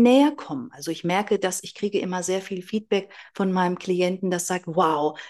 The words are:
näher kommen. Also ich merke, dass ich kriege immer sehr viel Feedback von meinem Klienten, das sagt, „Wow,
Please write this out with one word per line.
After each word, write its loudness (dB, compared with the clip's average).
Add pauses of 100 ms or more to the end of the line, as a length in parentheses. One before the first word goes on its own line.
näher 6
kommen. -10
Also -10
ich -8
merke, 0
dass -4
ich -16
kriege -4
immer -4
sehr -2
viel -10
Feedback -4 (220)
von 0
meinem 0
Klienten, -2
das -2
sagt, -4
„Wow, 0 (140)